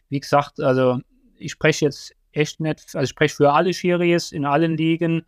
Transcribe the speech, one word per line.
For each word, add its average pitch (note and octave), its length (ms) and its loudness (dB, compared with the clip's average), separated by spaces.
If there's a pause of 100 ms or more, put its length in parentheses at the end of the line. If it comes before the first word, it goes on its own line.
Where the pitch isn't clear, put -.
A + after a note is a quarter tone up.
wie C#3 100 -4
gesagt, - 400 -2
also C3 420 2 (360)
ich - 140 -12
spreche - 340 0
jetzt - 300 -6 (160)
echt - 280 -4
nicht, D#3 240 -6 (100)
also D3 120 -2
ich - 40 -2
spreche - 260 0
für C#3+ 180 4
alle F3 200 2
Schiris F3 580 0
in C#3+ 140 -4
allen D#3 320 0
Ligen. E3 500 0